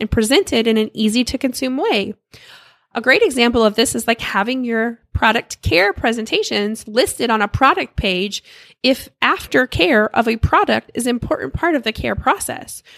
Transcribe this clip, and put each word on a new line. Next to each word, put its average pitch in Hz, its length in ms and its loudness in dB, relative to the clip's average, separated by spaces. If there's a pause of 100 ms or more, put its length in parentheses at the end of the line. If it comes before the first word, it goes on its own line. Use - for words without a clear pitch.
and 214 100 -4
presented 233 560 2
in 220 120 2
an 220 160 0
easy 220 300 0
to - 120 -6
consume 262 400 -4
way. 285 380 -2 (800)
A 247 80 -6
great 262 220 4
example 240 400 4
of 214 140 2
this 233 180 2
is, 226 140 -6
like, 233 120 0
having 247 440 -2
your 233 340 -2 (140)
product - 500 0
care 381 300 2
presentations 226 960 -2
listed 233 420 0
on 220 100 2
a 208 60 0
product 285 480 0
page 196 480 -2 (400)
if 254 260 2 (120)
aftercare 254 920 0
of 226 140 0
a 226 120 -2
product 277 560 0
is 240 120 -4
an 247 40 0
important 247 420 -4
part 330 240 0
of 233 80 -4
the 220 80 -4
care 214 240 -4
process, - 640 -4 (160)